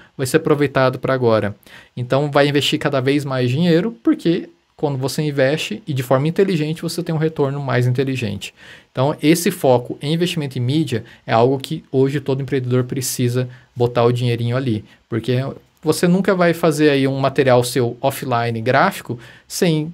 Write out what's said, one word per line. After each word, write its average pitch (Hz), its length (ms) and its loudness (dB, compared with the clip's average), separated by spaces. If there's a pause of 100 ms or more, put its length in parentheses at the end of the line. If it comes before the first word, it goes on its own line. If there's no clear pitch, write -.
(180)
vai 135 80 -4
ser - 120 2
aproveitado 135 600 2
pra 131 160 -2
agora. 110 420 2 (400)
Então, 135 360 -2
vai 143 180 4
investir 143 300 0
cada 135 200 0
vez 139 240 0
mais 127 280 -2
dinheiro, 175 520 2
porque 185 460 0 (260)
quando 139 240 -4
você 139 240 -2
investe 147 640 0
e 156 60 -4
de 127 100 -2
forma 135 240 2
inteligente, 165 560 0
você 165 180 -6
tem 165 140 -4
um - 20 -2
retorno 147 420 -2
mais 127 280 0
inteligente. 123 680 -4 (380)
Então, 139 320 -2
esse 170 260 2
foco 127 500 0
em 147 140 -4
investimento 165 460 -4
em - 20 -2
mídia 127 420 -2 (220)
é 127 80 -4
algo 127 240 4
que 160 340 -8
hoje 135 280 0
todo 135 240 -4
empreendedor 127 400 -2
precisa 127 640 -4 (260)
botar 120 280 2
o 120 80 4
dinheirinho 120 440 -2
ali, 120 300 -4 (240)
porque 120 340 -2 (380)
você 156 260 0
nunca 185 280 2
vai 175 180 2
fazer 151 380 2
aí 135 160 2
um 135 100 -2
material 131 460 4
seu 123 360 -2
offline 117 640 -2
gráfico 127 560 0 (300)
sem 160 460 -2